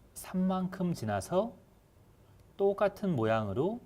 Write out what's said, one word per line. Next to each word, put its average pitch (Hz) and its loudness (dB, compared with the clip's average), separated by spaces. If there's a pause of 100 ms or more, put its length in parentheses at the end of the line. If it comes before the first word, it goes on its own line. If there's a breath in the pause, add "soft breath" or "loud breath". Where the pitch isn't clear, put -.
(140)
삼만큼 185 -2
지나서 107 -2 (1040)
똑같은 196 2
모양으로 110 2